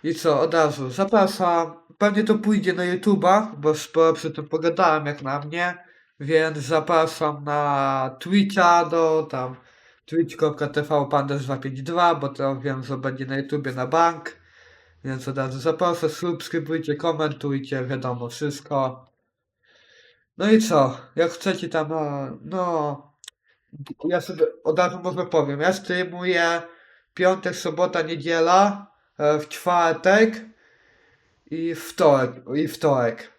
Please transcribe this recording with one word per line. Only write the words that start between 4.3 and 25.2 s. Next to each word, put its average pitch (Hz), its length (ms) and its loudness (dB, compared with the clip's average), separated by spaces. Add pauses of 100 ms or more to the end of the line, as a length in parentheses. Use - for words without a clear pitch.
tym 147 160 -10
pogadałem, 160 580 2
jak 147 160 -6
na 139 180 -4
mnie, 170 380 -6 (420)
więc 156 380 2
zapraszam 151 840 0
na 139 760 -2
Twitcha, 180 680 4
do 160 460 2
tam 127 240 -6 (500)
twitch 165 320 -2
kropka 151 300 0
t 147 160 -2
v 147 280 0
pandas 139 320 0
dwa 131 140 -4
pięć 135 240 -10
dwa, 170 340 2
bo 139 140 -6
to 139 300 -4
wiem, 131 240 -6
że 131 140 -8
będzie 131 280 -6
na 135 120 -6
YouTubie 139 340 -6
na 127 160 -6
bank, 165 500 2 (680)
więc 131 240 -8
od 135 100 -6
razu 131 220 -4
zapraszam, 165 500 0
subskrybujcie, 160 840 -4
komentujcie, 143 920 -4
wiadomo, 123 440 -6
wszystko. 139 760 -6 (1300)
No 202 140 2
i 220 100 8
co, 139 360 2 (180)
jak 165 160 2
chcecie - 380 -4
tam, 156 200 -2
no, 147 380 -4 (140)
no, 160 720 -4 (960)
ja 175 120 0
sobie 160 240 0 (180)
od 156 160 0
razu 180 200 0
może 175 260 -4